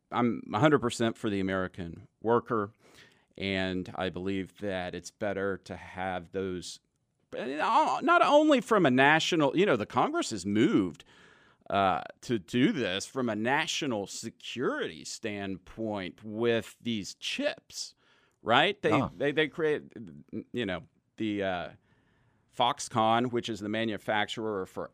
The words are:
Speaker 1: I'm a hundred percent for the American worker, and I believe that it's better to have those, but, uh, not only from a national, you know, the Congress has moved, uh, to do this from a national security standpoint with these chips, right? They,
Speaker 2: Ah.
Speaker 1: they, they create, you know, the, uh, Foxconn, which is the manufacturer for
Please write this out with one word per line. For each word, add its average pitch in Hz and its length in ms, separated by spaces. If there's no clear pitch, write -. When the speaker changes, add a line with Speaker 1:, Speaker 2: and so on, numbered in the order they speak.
Speaker 1:
I'm 117 320
a 104 60
hundred 143 220
percent 117 360
for 110 140
the 98 100
American 95 680
worker, 113 500
and 92 560
I 92 140
believe 92 500
that 92 360
it's 90 160
better 98 540
to 92 120
have 90 560
those, 95 480
but, - 100
uh, 247 640
not 339 200
only 294 380
from 185 260
a 131 40
national, 147 640
you 190 100
know, 156 100
the 104 100
Congress 262 440
has 92 140
moved, 104 600
uh, 95 340
to 117 180
do 131 320
this 98 340
from 127 220
a 107 80
national 123 720
security 120 960
standpoint 101 1200
with 113 580
these 113 320
chips, - 800
right? 147 400
They, - 80
Speaker 2:
Ah. 117 260
Speaker 1:
they, 139 140
they 151 160
create, 147 380
you 120 140
know, 90 160
the, 104 280
uh, 90 240
Foxconn, 120 720
which 117 180
is 104 120
the 104 80
manufacturer 107 960
for - 280